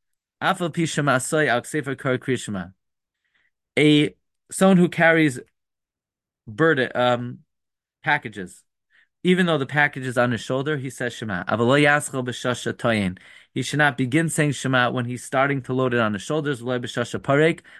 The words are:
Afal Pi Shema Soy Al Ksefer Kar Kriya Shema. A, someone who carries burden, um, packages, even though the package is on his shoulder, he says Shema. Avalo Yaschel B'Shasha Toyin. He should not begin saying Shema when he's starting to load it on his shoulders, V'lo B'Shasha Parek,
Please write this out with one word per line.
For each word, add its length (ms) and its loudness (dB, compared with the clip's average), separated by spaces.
Afal 320 -2
Pi 120 0
Shema 320 0
Soy 280 0
Al 140 2
Ksefer 360 -6
Kar 220 -2
Kriya 180 -4
Shema. 300 -6
A, 380 4
someone 280 6
who 100 6
carries 500 2
burden, 480 2
um, 420 0
packages, 600 -6
even 240 4
though 120 2
the 80 -4
package 380 0
is 140 -4
on 140 2
his 80 -2
shoulder, 380 -4
he 120 -10
says 220 -6
Shema. 320 -8
Avalo 360 4
Yaschel 460 2
B'Shasha 460 -4
Toyin. 460 0
He 80 -4
should 160 -4
not 180 2
begin 340 0
saying 220 0
Shema 380 0
when 140 -4
he's 180 -8
starting 400 0
to 100 -8
load 220 0
it 60 2
on 120 0
his 100 -6
shoulders, 380 -4
V'lo 200 -4
B'Shasha 400 -6
Parek, 400 0